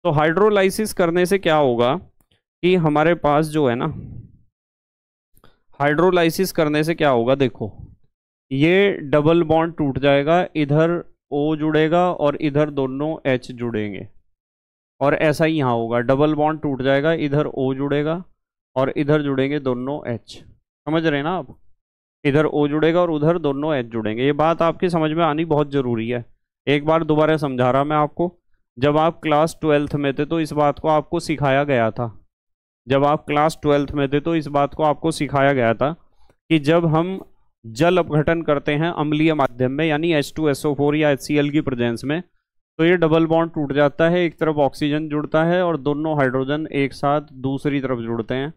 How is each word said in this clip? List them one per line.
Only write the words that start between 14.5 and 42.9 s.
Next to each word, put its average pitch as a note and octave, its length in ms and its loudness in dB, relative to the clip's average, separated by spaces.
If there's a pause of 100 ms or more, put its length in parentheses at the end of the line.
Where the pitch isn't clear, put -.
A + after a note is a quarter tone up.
और C#3 160 2
ऐसा D#3 280 2
ही D#3+ 120 0
यहाँ C3 160 0
होगा, A#2 280 -2
डबल C3+ 340 2
बॉन्ड D3+ 280 -2
टूट C3+ 200 -4
जाएगा, C#3 320 2
इधर D3 340 -2
O C3 260 -2
जुड़ेगा D3 500 -2 (520)
और C3 160 0
इधर D3+ 300 0
जुड़ेंगे C#3 380 -2
दोनों C3 480 -4
H। - 280 -10 (500)
समझ D#3+ 180 -2
रहे D3+ 120 0
हैं C#3 80 -4
ना E3+ 80 -4
आप? C3+ 260 -10 (680)
इधर D3 220 2
O D3 220 0
जुड़ेगा D#3 320 2
और E3+ 100 0
उधर D#3+ 300 0
दोनों D3 340 -2
H B2 120 -2
जुड़ेंगे। A2 360 -4
ये C#3+ 120 2
बात D#3+ 280 0
आपकी E3 280 -2
समझ D#3 220 0
में E3 120 0
आनी D#3 220 0
बहुत D3 240 0
ज़रूरी A#2+ 380 -2
है। A#2+ 160 -6 (420)
एक C#3+ 200 0
बार D#3+ 180 2
दोबारा D#3 340 2
समझा B2+ 320 0
रहा C3+ 140 2
मैं D3+ 120 -2
आपको, D3+ 420 -2 (400)
जब D3 200 2
आप E3 220 0
क्लास D#3 400 2
ट्वेल्थ D3 360 0
में C#3+ 180 -2
थे D3 120 -2
तो E3 140 -2
इस D3 140 -4
बात D3 240 0
को D#3 120 -2
आपको D#3 320 0
सिखाया C#3 420 0
गया A#2 280 0
था, A#2 340 -10 (600)
जब C3+ 200 2
आप D3 200 0
क्लास D3 360 0
ट्वेल्थ C#3+ 300 2
में C#3+ 180 -2
थे D3 100 0
तो E3 160 -2
इस D3+ 120 -4
बात C#3+ 260 0
को D#3 100 -4
आपको D3+ 280 0
सिखाया C#3 420 0
गया A#2 200 2
था C#3 180 -2 (580)
कि D#3+ 100 4
जब E3 260 2
हम E3+ 340 0 (440)
जल D#3 340 2
अपघटन E3 440 0
करते D3 320 0
हैं D#3+ 180 0
अम्लीय D3+ 420 0
माध्यम B2+ 380 0
में, D#3 140 -2
यानी D#3+ 280 0
एच C#3+ 220 -2
टू D#3 120 -2
एस C#3 180 -2
ओ C#3+ 80 0
फ़ोर D3 220 0
या D3+ 140 2
एचसीएल C#3+ 400 -2
की D3+ 120 0
प्रेजेंस A#2+ 420 -4
में, D#3 180 -4 (560)
तो D#3+ 60 2
ये F3+ 120 4